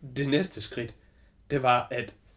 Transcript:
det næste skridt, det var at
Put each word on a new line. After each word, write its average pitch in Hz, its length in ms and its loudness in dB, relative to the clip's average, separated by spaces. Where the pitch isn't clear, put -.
det 139 120 0
næste 147 340 0
skridt, - 320 -8
det 143 120 0
var 123 280 4
at 123 240 -6